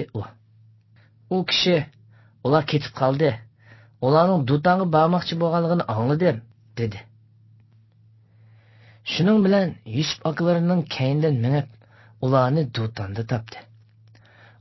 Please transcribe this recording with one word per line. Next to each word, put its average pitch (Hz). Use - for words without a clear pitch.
u. 107
U 185
kishi, -
"Ular 147
ketib -
qoldi. 139
Ularning 170
Dutonga 180
bormoqchi 165
bo'lganligini 170
angladim", 135
dedi. 117
Shuning 208
bilan 190
Yusuf 131
akalarining 170
keynidan 143
minib, 127
ularni 131
Dutonda 110
topdi. 113